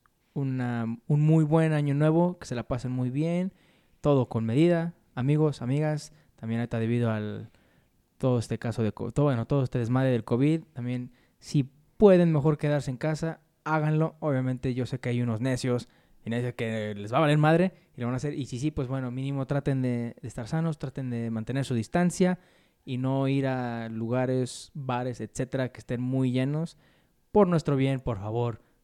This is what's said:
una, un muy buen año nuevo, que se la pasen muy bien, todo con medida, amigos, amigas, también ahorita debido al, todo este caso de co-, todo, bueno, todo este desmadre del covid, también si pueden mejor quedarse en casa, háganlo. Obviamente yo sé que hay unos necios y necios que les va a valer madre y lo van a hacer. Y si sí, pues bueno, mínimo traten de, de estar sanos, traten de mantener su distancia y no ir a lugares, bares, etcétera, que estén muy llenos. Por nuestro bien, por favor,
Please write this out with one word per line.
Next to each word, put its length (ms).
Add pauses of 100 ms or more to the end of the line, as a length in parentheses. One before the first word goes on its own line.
(340)
una, 720
un 160
muy 220
buen 280
año 220
nuevo, 440
que 80
se 80
la 140
pasen 240
muy 180
bien, 420 (500)
todo 260
con 160
medida, 480 (220)
amigos, 480
amigas, 500 (240)
también 240
ahorita 200
debido 300
al, 400 (680)
todo 200
este 200
caso 240
de 100
co-, 200
todo, 140
bueno, 200
todo 160
este 160
desmadre 320
del 140
covid, 380 (100)
también 400 (260)
si 320 (260)
pueden 360
mejor 260
quedarse 320
en 60
casa, 440 (260)
háganlo. 540
Obviamente 540
yo 120
sé 140
que 100
hay 120
unos 180
necios 480 (360)
y 60
necios 240
que 400
les 180
va 60
a 20
valer 180
madre 340 (240)
y 40
lo 60
van 80
a 20
hacer. 180
Y 120
si 120
sí, 120
pues 180
bueno, 220
mínimo 360
traten 360
de, 380
de 80
estar 200
sanos, 300
traten 320
de 200
mantener 340
su 100
distancia 640 (460)
y 140
no 300
ir 180
a 420
lugares, 840
bares, 480
etcétera, 500
que 80
estén 220
muy 300
llenos. 440 (560)
Por 160
nuestro 280
bien, 240
por 180
favor, 420 (240)